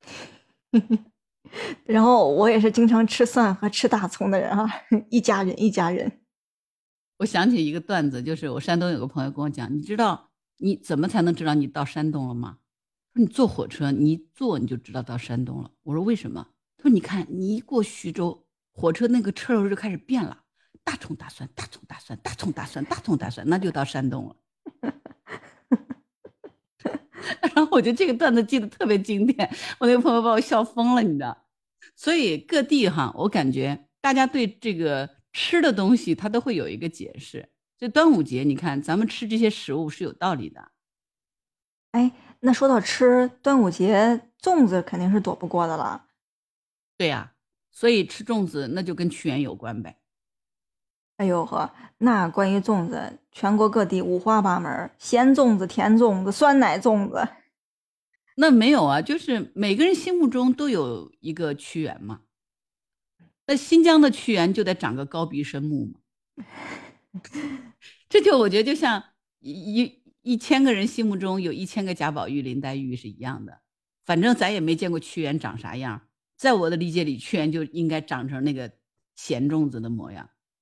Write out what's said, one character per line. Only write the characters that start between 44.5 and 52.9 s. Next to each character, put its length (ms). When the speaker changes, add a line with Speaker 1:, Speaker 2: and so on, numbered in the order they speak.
Speaker 1:
子 160
肯 160
定 140
是 80
躲 140
不 120
过 200
的 100
了。 300
Speaker 2:
对 120
呀， 260
所 180
以 160
吃 200
粽 220
子 260
那 100
就 120
跟 140
屈 200
原 120
有 140
关 280
呗。 160
Speaker 1:
哎 80
呦 180
呵， 280
那 300
关 240
于 60
粽 300
子， 300